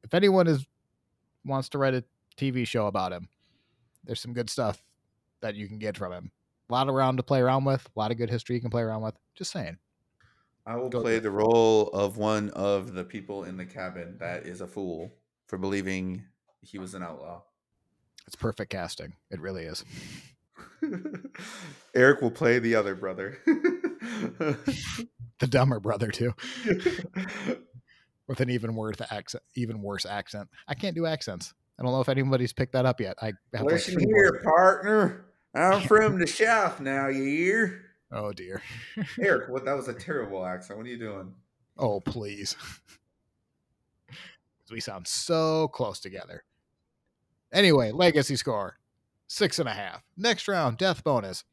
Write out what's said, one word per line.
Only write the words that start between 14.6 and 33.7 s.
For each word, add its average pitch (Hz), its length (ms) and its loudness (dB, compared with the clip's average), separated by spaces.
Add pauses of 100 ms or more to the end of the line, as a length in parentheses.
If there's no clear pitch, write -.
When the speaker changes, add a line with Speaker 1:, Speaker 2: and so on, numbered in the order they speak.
Speaker 2:
a 90 60 -10
fool 90 460 -8 (320)
for 98 120 -8
believing 92 680 -2 (360)
he - 160 -18
was 92 160 -12
an 90 100 -10
outlaw. 82 380 -14 (840)
Speaker 1:
It's - 100 -20
perfect 107 360 -6
casting. 87 420 -10 (180)
It 90 80 -10
really 90 240 -8
is. 78 220 -12 (960)
Speaker 2:
<laughs> 302 120 -6 (1000)
Eric 131 260 8
will 117 100 2
play 123 280 4
the 113 160 2
other 101 200 2
brother. 95 500 -6
<laughs> 226 1120 0 (840)
Speaker 1:
The 139 60 2
dumber 127 340 4
brother, 107 300 -2
too. 117 240 -2 (320)
Speaker 2:
<laughs> - 1600 -4
Speaker 1:
With 123 120 -6
an 123 100 0
even 113 240 -2
worse 110 240 -6 (140)
accent, 104 320 -10 (100)
even 110 300 -6
worse 101 200 -6
accent. 101 460 -8 (180)
I 143 60 -6
can't 165 220 -4
do 165 100 0
accents. 120 480 -6 (260)
I 123 40 -6
don't 123 80 0
know 131 100 2
if 127 80 0
anybody's 131 440 2
picked - 200 -2
that 131 140 4
up 123 120 2
yet. 95 220 -4
I 110 120 -4 (200)
have, 117 120 -4
like, 156 80 4